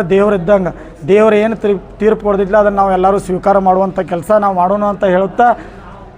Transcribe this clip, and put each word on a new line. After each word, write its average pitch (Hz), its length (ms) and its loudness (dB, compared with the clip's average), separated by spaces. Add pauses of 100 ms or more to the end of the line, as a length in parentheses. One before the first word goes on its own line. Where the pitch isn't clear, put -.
(140)
ದೇವ್ರು 202 280 2
ಇದ್ದಂಗೆ. 185 300 0 (400)
ದೇವ್ರು 214 320 4
ಏನು 226 200 -2
ತೀರ್ಪು, 202 200 -2 (160)
ತೀರ್ಪು 220 280 0
ಕೊಡ್ದಿದ್ಲ 202 360 0
ಅದನ್ನು 202 200 0
ನಾವು 196 140 0
ಎಲ್ಲರೂ 190 200 2 (100)
ಸ್ವೀಕಾರ 196 300 0 (100)
ಮಾಡುವಂಥ 190 320 0 (140)
ಕೆಲಸ 202 180 -4 (120)
ನಾವು 196 180 0
ಮಾಡೋಣ 202 320 0
ಅಂತ 202 120 -4 (100)
ಹೇಳುತ್ತಾ, 196 320 2 (720)